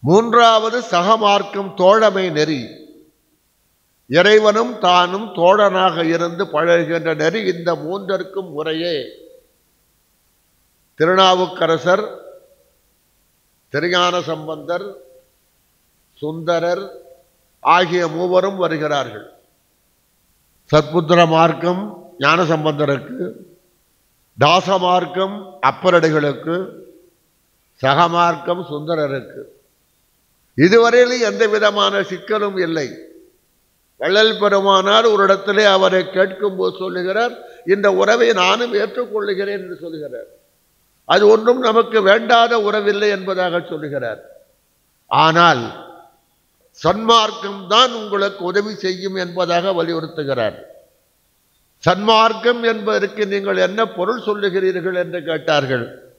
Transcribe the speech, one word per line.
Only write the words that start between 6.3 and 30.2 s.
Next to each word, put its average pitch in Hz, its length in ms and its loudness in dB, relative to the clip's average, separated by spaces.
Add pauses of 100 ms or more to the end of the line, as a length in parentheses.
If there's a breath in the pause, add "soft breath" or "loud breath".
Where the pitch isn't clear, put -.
பழகுகின்ற 165 720 0
நெறி. 165 300 -2
இந்த 170 300 -4
மூன்றிற்கும் 185 760 -8
முறையே 160 460 -6 (2000)
திருநாவுக்கரசர், 180 1040 2 (1700)
திருஞான 175 480 -2
சம்பந்தர், 160 640 -8 (1300)
சுந்தரர் 165 680 -4 (760)
ஆகிய 175 460 2
மூவரும் 185 480 -2
வருகிறார்கள். 147 680 -4 (1400)
சத்புத்திர 160 560 2
மார்க்கம் 165 560 0 (360)
ஞான 160 260 2
சம்பந்தருக்கு, 151 840 -2 (1120)
தாச 175 400 2
மார்க்கம் 180 580 0 (260)
அப்பரடிகளுக்கு, 156 960 0 (1200)
சகமார்க்கம் 170 840 2
சுந்தரருக்கு. 147 800 -6 (1160)